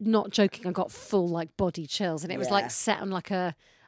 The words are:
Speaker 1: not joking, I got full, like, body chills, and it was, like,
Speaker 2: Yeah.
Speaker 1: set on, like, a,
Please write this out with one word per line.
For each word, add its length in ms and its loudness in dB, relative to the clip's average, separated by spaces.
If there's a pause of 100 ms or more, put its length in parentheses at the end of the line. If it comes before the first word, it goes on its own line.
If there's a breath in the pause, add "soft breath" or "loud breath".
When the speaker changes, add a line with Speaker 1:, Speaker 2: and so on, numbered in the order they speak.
Speaker 1:
not 300 2
joking, 360 4
I 60 -2
got 180 -2
full, 380 0
like, 280 -4
body 300 -2
chills, 380 -2
and 80 -4
it 60 -4
was, 120 -2
like, 140 4
Speaker 2:
Yeah. 40 -6
Speaker 1:
set 320 -2
on, 100 -6
like, 200 -4
a, 240 -2 (340)